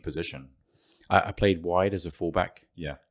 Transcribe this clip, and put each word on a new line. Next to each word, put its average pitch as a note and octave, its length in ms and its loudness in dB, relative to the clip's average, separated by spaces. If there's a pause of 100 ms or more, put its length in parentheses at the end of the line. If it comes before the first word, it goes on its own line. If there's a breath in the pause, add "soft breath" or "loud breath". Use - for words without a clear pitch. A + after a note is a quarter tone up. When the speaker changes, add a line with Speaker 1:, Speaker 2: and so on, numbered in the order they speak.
Speaker 1:
position? C#2+ 460 -8 (600 loud breath)
Speaker 2:
I, F#2+ 200 4
I - 20 -8
played F#2+ 320 2
wide F#2 300 2
as F2 120 -4
a D#2+ 60 -6
fullback. F2 540 -4 (100)
Speaker 1:
Yeah. D2 200 -10 (160)